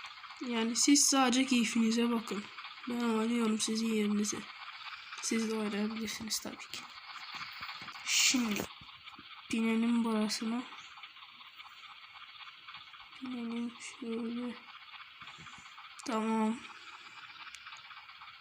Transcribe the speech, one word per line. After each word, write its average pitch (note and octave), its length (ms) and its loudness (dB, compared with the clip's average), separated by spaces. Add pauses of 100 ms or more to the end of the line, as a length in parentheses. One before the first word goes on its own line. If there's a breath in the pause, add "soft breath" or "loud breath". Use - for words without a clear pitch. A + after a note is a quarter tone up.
(400)
Yani A#3 360 2
siz C#4+ 300 10
sadece C4 400 6
keyfinize A#3 640 4
bakın. G#3 340 -2 (440)
Ben A#3+ 300 2
oynuyorum A3 420 4
sizin A3 340 2
yerinize. G#3 440 4 (840)
Siz A3+ 280 2
de A3 40 0
oynayabilirsiniz G#3+ 840 0
tabii - 180 -8
ki. - 240 -10 (1200)
Şimdi A3 580 4 (920)
binelim A3+ 520 4
burasına. A3 580 2 (2500)
Binelim A#3+ 500 -2 (280)
şöyle. A#3 540 -2 (1500)
Tamam. A3 480 4 (1800)